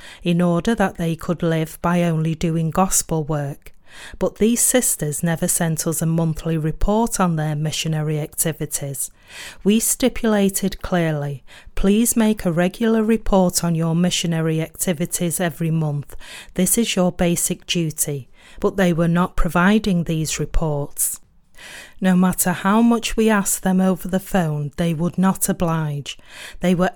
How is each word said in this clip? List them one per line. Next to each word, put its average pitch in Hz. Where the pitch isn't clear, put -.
in 175
order 175
that 196
they 165
could -
live 160
by 175
only 160
doing 165
gospel 165
work. 143
But -
these 226
sisters -
never 170
sent 165
us 160
a 160
monthly 165
report 202
on 175
their 151
missionary 156
activities. -
We 208
stipulated 208
clearly, 151
"Please 208
make 214
a 180
regular 220
report 208
on 170
your 165
missionary 165
activities 170
every 165
month. 151
This 185
is 226
your 180
basic 175
duty." 151
But 196
they 180
were 170
not 175
providing 185
these 160
reports. -
No 185
matter 180
how 202
much 233
we 220
asked 202
them 185
over 190
the 190
phone, 151
they 170
would 165
not 190
oblige. 160
They 180
were 180